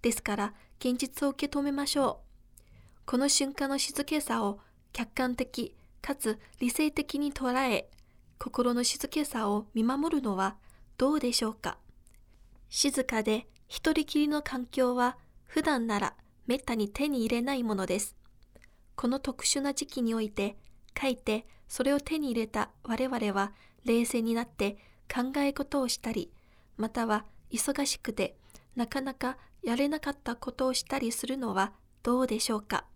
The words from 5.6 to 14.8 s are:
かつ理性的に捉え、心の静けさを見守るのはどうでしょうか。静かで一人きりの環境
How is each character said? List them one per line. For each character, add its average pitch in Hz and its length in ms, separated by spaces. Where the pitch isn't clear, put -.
か 277 120
つ 220 240
理 247 100
性 302 200
的 294 280
に 285 140
捉 254 200
え、 - 220
心 240 360
の 247 100
静 - 240
け 302 160
さ 220 240
を 208 260
見 220 80
守 285 340
る 269 60
の 202 140
は 190 200
ど 269 160
う 294 60
で 247 120
し - 120
ょ 214 60
う 214 40
か。 - 240
静 269 360
か 220 180
で 220 240
一 - 240
人 302 120
き - 160
り 294 80
の 294 140
環 247 240
境 247 280